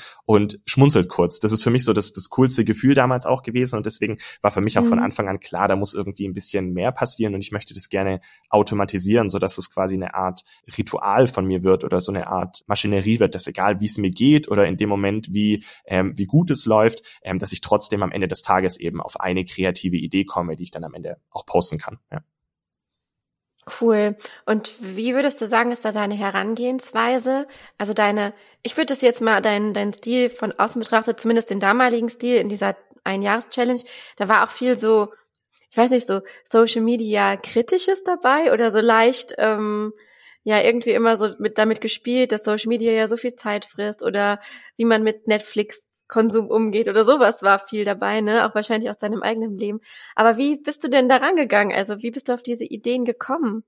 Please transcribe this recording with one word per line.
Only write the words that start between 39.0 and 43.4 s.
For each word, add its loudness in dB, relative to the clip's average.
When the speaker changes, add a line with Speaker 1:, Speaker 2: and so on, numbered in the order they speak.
Speaker 2:
ähm, -2
ja, 2
irgendwie 2
immer 4
so 0
mit, -4
damit 2
gespielt, 0
dass -4
Social -2
Media 0
ja 2
so -2
viel -6
Zeit -6